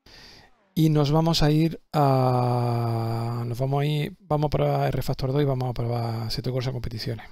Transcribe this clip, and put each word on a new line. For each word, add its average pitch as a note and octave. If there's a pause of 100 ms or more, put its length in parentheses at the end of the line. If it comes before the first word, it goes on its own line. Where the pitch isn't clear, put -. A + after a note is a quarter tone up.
(800)
Y D#3+
nos D3+
vamos D#3+
a D3+
ir D#3 (140)
a, A#2+
nos A#2
vamos C3+
a D3
ir, D3+
vamos D3+
a -
probar C#3+
R -
Factor C3
dos C#3+
y D3
vamos B2+
a -
probar A#2
Assetto A2+
Corsa B2+
Competiciones. A#2